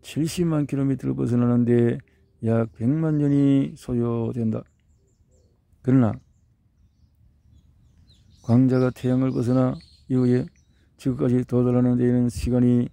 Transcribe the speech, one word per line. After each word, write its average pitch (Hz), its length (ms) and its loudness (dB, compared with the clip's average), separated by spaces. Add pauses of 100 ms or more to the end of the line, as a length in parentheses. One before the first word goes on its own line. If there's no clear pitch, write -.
칠십만 156 640 -4
킬로미터를 135 480 -4
벗어나는데 120 800 2 (480)
약 113 280 0
백만 151 440 -2
년이 143 580 2
소요된다. 117 880 -4 (1200)
그러나 127 320 2 (2250)
광자가 127 480 4
태양을 127 400 -2
벗어나 127 440 0 (320)
이후에 123 380 0 (500)
지구까지 127 480 -2
도달하는 123 540 0
데에는 123 320 0
시간이 123 640 0